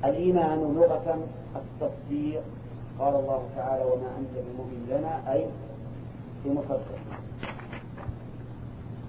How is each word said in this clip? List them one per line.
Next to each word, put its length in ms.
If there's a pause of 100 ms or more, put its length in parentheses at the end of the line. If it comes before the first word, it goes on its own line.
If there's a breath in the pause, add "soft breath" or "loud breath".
الإيمان 540
لغة 580 (380)
التصديق، 840 (580)
قال 160
الله 280 (120)
تعالى: 300
"وما 240 (100)
أنت 260
بمؤمن 440
لنا"، 440
أي 120 (1000)
بمصدق. 540 (2000)